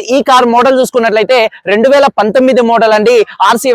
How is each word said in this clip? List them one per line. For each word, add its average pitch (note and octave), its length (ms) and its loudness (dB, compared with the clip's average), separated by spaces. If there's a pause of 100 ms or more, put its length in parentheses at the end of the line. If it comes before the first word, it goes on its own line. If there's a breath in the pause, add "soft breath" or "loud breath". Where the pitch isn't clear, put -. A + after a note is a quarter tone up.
(140)
ఈ C#4+ 40 2 (100)
కార్ B3+ 260 2
మోడల్ B3+ 260 0
చూసుకున్నట్లయితే A#3 580 -2 (320 loud breath)
రెండు A3+ 220 0
వేల C#4 140 2 (120)
పంతొమ్మిది B3 520 0
మోడల్ A3+ 260 0
అండి. G#3+ 180 0 (340 loud breath)
ఆర్సీ A#3 260 -2